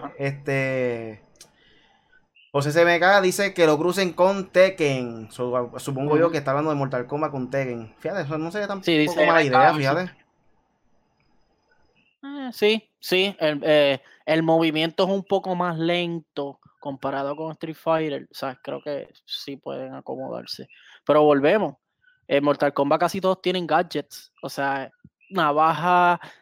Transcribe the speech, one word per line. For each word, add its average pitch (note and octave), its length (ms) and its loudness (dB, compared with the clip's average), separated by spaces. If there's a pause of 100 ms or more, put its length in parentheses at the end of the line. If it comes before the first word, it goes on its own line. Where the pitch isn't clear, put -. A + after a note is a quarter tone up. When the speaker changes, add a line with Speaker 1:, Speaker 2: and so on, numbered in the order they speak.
Speaker 1:
ajá. C#3+ 160 -14
Speaker 2:
este, C3 1040 -4 (1300)
José C#3+ 200 -2
C E3 120 4
M E3+ 160 4
K G3 220 6
dice F#3+ 340 0
que E3+ 100 4
lo D3+ 120 6
crucen F3 360 0
con F#3+ 360 2
Tekken. C3+ 840 2
So, B2 480 -4
supongo C#3+ 380 -2
yo E3 80 4
Speaker 1:
Ujú. E3+ 80 2
Speaker 2:
que D#3+ 40 -2
está C#3 140 -2
hablando D3+ 180 0
de D3+ 80 0
Mortal C3+ 300 -4
Kombat D3 240 -4
con B2+ 180 -6
Tekken. B2 480 -6
Fíjate, F3+ 240 -6
eso D#3 160 -6
no D#3+ 140 -6
sería G#3 160 -6
tampoco F#3+ 180 -8
Speaker 1:
Sí, E3 140 2
dice D3+ 260 2
Speaker 2:
mala D#3+ 160 4
idea, C3+ 280 2
Speaker 1:
Arcade. D3+ 100 0
Speaker 2:
fíjate. D#3 320 -2 (2000)
Speaker 1:
Eh, C#4+ 300 -10
sí, G#3+ 360 0 (100)
sí, F#3+ 400 0
el, D3+ 240 0
eh, D3 380 4 (240)
el D#3+ 180 2
movimiento E3 600 2
es F3+ 60 2
un G3 140 -2
poco F#3+ 320 -2
más F3 220 -2
lento E3 840 -4 (200)
comparado C#3 560 -6
con D#3+ 160 -10
Street D#3+ 240 -12
Fighter, D#3 560 -2
¿sabes? C3 320 -10
Creo C#3+ 180 -10
que - 280 -10 (160)
sí - 320 -12
pueden C3 360 -12
acomodarse. C3 760 -12 (380)
Pero D3+ 180 6
volvemos. D3+ 520 4 (520)
En C#3+ 160 2
Mortal C#3+ 300 0
Kombat C#3+ 280 0
casi F3 200 -2
todos F#3 200 0
tienen F3+ 260 -4
gadgets. D#3+ 640 -4 (100)
O - 80 -10
sea, C#3 420 -6 (380)
navaja, E3+ 920 2 (220)